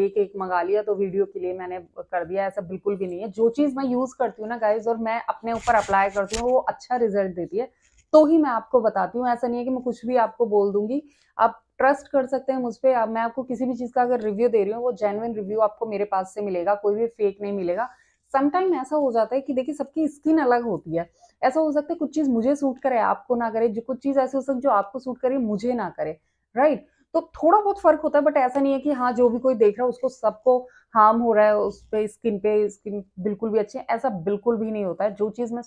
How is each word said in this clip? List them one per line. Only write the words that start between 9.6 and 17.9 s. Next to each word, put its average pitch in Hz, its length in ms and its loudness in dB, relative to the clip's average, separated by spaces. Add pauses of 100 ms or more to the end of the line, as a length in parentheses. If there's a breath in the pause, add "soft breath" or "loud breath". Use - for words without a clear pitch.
कि 254 60 -4
मैं 254 120 -4
कुछ 240 240 -6
भी 247 100 0
आपको 226 300 2
बोल 202 260 2
दूंगी, 214 300 -2 (360 soft breath)
आप 233 220 2 (180)
ट्रस्ट 277 300 2
कर 269 180 0
सकते 262 260 -4
हैं 262 80 -2
मुझ 240 160 -6
पे। 262 160 2
आप, 226 160 0
मैं 226 140 -4
आपको 233 200 -4
किसी 247 220 -4
भी 247 100 -2
चीज़ 240 180 -8
का 247 100 2
अगर 247 180 0
review 214 280 0
दे 220 160 4
रही 202 80 -4
हूँ, 233 100 -6
वो 247 100 0
genuine 208 420 -4
review 214 260 -4
आपको 214 260 0
मेरे 202 180 -2
पास 190 300 -4
से 208 80 -6
मिलेगा, 190 320 0
कोई 202 200 0
भी 226 120 -2
fake 202 360 -2
नहीं 202 100 -6
मिलेगा। 196 360 -4 (460 soft breath)